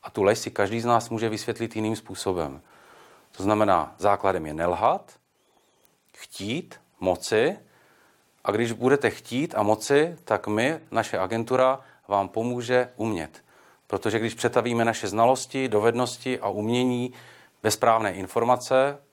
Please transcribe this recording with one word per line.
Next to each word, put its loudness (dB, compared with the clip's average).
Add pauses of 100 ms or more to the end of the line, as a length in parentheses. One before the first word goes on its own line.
A -14
tu -2
lež 4
si -8
každý -2
z -8
nás 2
může -2
vysvětlit -6
jiným -2
způsobem. -6 (760)
To -8
znamená, 2
základem 2
je -8
nelhat, 0 (1000)
chtít, -10 (200)
moci, 0 (840)
a -2
když 0
budete 2
chtít -6
a 0
moci, 2
tak -2
my, 0 (100)
naše -2
agentura, 0 (280)
vám 2
pomůže -2
umět. -4 (420)
Protože -2
když -4
přetavíme 0
naše -2
znalosti, 2
dovednosti 0
a -4
umění 0 (500)
ve 2
správné 2
informace 0 (140)